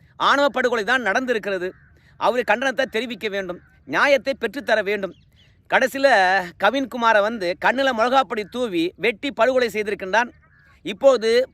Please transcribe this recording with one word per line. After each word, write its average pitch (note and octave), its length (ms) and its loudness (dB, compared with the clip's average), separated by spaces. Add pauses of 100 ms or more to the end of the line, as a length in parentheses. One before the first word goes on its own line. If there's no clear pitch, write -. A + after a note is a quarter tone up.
(200)
ஆணவ C4 280 2
படுகொலை A#3+ 360 -2
தான் B3 220 -2
நடந்திருக்கிறது, G3+ 640 -2 (520)
அவரு A#3 220 0
கண்டனத்தை B3 440 0
தெரிவிக்க A3+ 420 -6
வேண்டும், F#3+ 320 -6 (280)
நியாயத்தை C4 460 2
பெற்றுத்தர A3 480 -2
வேண்டும். G3 320 -4 (560)
கடைசியில C4 380 2 (500)
கவின்குமாரை A#3 640 2
வந்து G#3 280 -2 (120)
கண்ணுல B3+ 320 2
மிளகாப்பொடி A#3 580 0
தூவி G#3+ 320 -2 (140)
வெட்டி A3+ 340 -4
படுகொலை B3 380 0
செய்திருக்கின்றான். G#3 600 -2 (560)
இப்போது A3+ 460 2 (240)